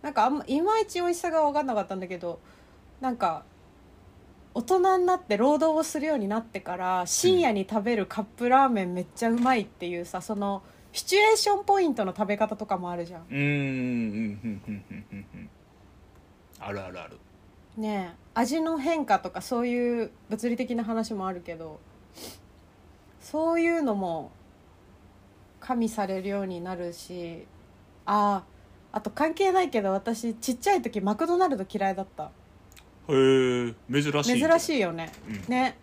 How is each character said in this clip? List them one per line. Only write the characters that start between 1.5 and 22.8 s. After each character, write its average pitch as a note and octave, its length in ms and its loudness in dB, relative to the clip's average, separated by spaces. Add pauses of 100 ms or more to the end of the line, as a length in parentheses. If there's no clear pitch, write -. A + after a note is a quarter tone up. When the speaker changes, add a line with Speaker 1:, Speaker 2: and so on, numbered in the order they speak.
Speaker 1:
か D4 100 0
ん C4+ 40 -4
な B3 80 -2
か G#3 80 0
っ F#3+ 40 -6
た G3 80 -8
ん F#3+ 60 -6
だ F3+ 80 -10
け F3+ 80 -8
ど、 E3+ 240 -8 (600)
な C4 100 -2
ん A#3 60 -4
か、 D#3+ 280 -2 (1080)
大 A#3 80 -4
人 F#4 360 4
に F4+ 80 2
な F#4 100 4
っ F#4 60 -10
て G#3 140 0
労 C#4 220 4
働 D#4+ 200 4
を D#4 60 2
す D#4 160 -4
る D4 60 -2
よ D#4 80 2
う C4+ 40 0
に G3+ 80 -2
な G#3 120 -2
っ A3+ 60 -6
て G3 160 -10
か F3+ 160 -8
ら、 F#3 300 0
深 F4+ 320 4
夜 C#4 140 4
に F#3+ 160 0
食 G#3+ 140 0
べ A#3 140 0
る F#3+ 100 0
カ - 160 -6
ッ - 20 -6
プ A#3+ 240 -4
ラ C4+ 180 8
ー - 20 2
メ G#3 160 2
ン F3+ 100 -4
め F3+ 80 -2
っ F3 120 -6
ち A#3 120 -2
ゃ A3+ 40 2
う A3+ 60 2
ま B3 200 4
い G#3 60 0
っ - 40 -6
て - 200 -12
い F3 140 -4
う F3 60 -8
さ、 F#3 120 -8
Speaker 2:
う - 20 -4
ん。 - 20 -16
Speaker 1:
そ A3 140 -6
の、 G3+ 260 -2 (300)
シ - 120 -6
チ F#4 120 2
ュ - 40 8
エ A4 140 8
ー - 20 4
シ G#4 140 0
ョ G4+ 100 2
ン G4+ 40 -10
ポ G4 160 4
イ F4 60 4
ン C4+ 80 0
ト G#3+ 100 -2
の F#3 120 -4
食 G3+ 120 -2
べ G3+ 80 0
方 G#3 200 0
と G#3+ 100 -8
か F#3+ 120 -2
も F3 120 -6
あ F3 60 -6
る F3 80 -6
じ F3 100 -12
ゃ E3 40 -14
ん。 E3 120 -18
Speaker 2:
う C3+ 40 -10
ん、 - 20 -4
う C#3+ 40 -2
ん、 C#3+ 40 2
う - 0 -
ん、 C#3+ 60 2
う - 0 -
ん、 A#2 1160 -4
う G#2+ 40 -10
ん、 G2+ 140 -10 (280)
う - 20 -14
ん、 G2 200 -14
う - 20 -16
ん。 A2 140 -16 (1080)
あ G2+ 140 -10
る F#2+ 100 -6
あ F2+ 80 -12
る F2+ 100 -14
あ D#2+ 60 -14
る。 - 120 -20 (580)
Speaker 1:
ね G3+ 360 -4
え、 - 40 -20 (180)
味 B3+ 260 2
の D#4+ 180 0
変 D4+ 280 0
化 - 140 4
と C4+ 100 -8
か F#3 100 -10
そ A#3+ 200 -4
う A#3+ 80 0
い A#3+ 340 0
う - 80 -6 (180)
物 A3 220 -4
理 A#3 60 -2
的 B3 180 -4
な A#3 100 -2
話 A3+ 300 -4
も F#3+ 140 -4
あ F#3+ 40 -4
る F3 80 -10
け E3+ 140 -12
ど、 D#3+ 240 -12 (1400)